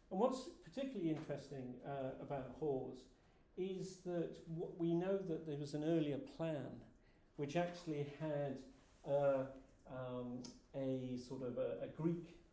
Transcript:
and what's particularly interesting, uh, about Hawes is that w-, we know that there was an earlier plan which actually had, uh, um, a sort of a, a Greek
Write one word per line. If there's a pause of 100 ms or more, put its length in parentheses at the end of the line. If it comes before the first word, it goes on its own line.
(100)
and
what's (160)
particularly
interesting, (120)
uh,
about
Hawes (520)
is
that (180)
w-,
we
know
that
there
was
an
earlier
plan (680)
which
actually (120)
had, (500)
uh, (440)
um, (320)
a
sort
of
a,
a
Greek (160)